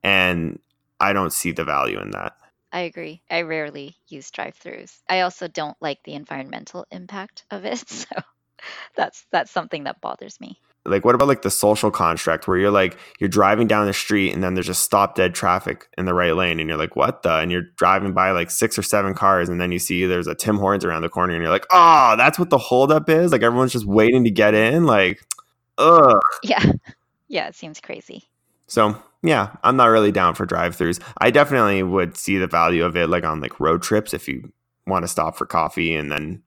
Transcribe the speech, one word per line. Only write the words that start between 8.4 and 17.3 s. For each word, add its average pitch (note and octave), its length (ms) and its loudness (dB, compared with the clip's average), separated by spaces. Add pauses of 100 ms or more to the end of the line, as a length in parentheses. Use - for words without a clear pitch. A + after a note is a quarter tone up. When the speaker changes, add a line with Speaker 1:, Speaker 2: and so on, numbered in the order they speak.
Speaker 2:
that's, - 340 -8
that's E3 200 -4
something D#3 340 -8
that - 160 -12
bothers - 400 -14
me. - 180 -20 (280)
Speaker 1:
Like, G2 180 -2
what A#2+ 100 4
about, C3+ 140 2
like, C3+ 140 0
the G2 80 -4
social G#2+ 400 2
construct E2 580 -2
where F#2+ 80 0
you're, G2+ 140 2
like, F#2+ 260 0 (240)
you're G2+ 80 0
driving G#2 380 2
down G#2 200 0
the G2 60 -2
street G2 400 -2
and F2+ 100 -4
then F2+ 120 -2
there's F#2 120 -4
just F2+ 160 -4
stop G2+ 340 0
dead F#2 180 0
traffic - 540 -4 (100)
in F#2 80 -4
the F2+ 80 0
right F2 200 2
lane F2 260 -2
and D#2+ 80 -4
you're D#2 100 -4
like, D#2 180 -6
"What F#2 260 -2
the?" E2 120 0